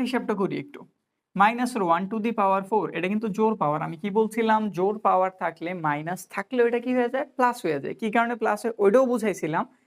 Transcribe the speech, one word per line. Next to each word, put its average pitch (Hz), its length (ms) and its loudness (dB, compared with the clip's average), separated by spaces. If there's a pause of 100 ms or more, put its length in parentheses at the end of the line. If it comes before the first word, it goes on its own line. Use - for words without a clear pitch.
হিসাবটা 247 360 0
করি 160 220 -2
একটু, - 160 -16 (640)
মাইনাসের 240 460 2
ওয়ান 170 140 2 (100)
to 226 140 -4
the 233 140 0
power 196 320 2
four, 208 140 2 (120)
এটা 170 160 -2
কিন্তু 214 140 -2 (100)
জোর 220 240 2
পাওয়ার। 151 260 0
আমি 160 140 -10
কি 208 80 -4 (100)
বলছিলাম? 220 420 2 (160)
জোর 196 180 0 (120)
পাওয়ার 185 240 4 (100)
থাকলে, 165 300 -6 (160)
মাইনাস 156 340 -4 (140)
থাকলেও 233 340 0
এটা 240 160 0
কি 254 120 -2
হয়ে 240 160 2
যায়? 269 120 -2 (120)
প্লাস 247 280 2
হয়ে 147 180 0
যায়। - 180 -6
কি 226 140 -2
কারণে 233 260 2
প্লাস 208 220 0
হয়? 233 100 -4 (100)
ওইটাও 233 280 6
বুঝাইছিলাম, 185 520 -2 (240)